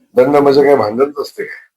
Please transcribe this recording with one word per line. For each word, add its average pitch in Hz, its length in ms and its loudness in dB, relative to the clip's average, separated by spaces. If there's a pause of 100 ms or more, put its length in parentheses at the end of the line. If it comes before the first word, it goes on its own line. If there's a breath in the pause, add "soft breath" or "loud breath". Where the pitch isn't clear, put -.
(140)
दंड 131 220 2
म्हणजे 143 280 2
काय 143 120 2
भांडणच 123 420 -4
असते - 260 -12
काय? - 320 -20